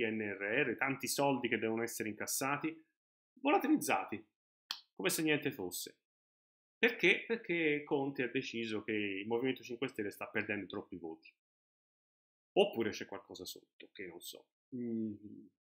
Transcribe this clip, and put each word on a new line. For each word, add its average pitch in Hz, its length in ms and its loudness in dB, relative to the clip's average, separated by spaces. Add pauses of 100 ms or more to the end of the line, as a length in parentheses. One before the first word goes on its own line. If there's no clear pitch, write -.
N 110 120 0
R 104 480 0
R, 117 100 0
tanti 135 300 -2
soldi 139 420 2
che 113 100 0
devono 110 240 0
essere 113 260 -4
incassati, 139 760 -2 (520)
volatilizzati, 175 920 2 (680)
come 190 160 2
se 170 120 2
niente 147 280 4
fosse. - 480 -6 (800)
Perché? 233 480 4
Perché 165 580 2
Conte 139 380 0
ha 123 60 0
deciso 117 540 -2
che 113 100 -2
il 101 340 0
Movimento 127 360 0
cinque 127 260 -4
Stelle 101 220 -4
sta 101 160 -8
perdendo 104 400 -2
troppi 95 300 -8
voti. 82 340 -12 (1200)
Oppure 113 380 4
c'è - 140 -6
qualcosa 95 400 -12
sotto, - 480 -16
che 98 140 -12
non 85 140 -12
so. - 260 -16 (280)
Mm. 113 400 -2 (520)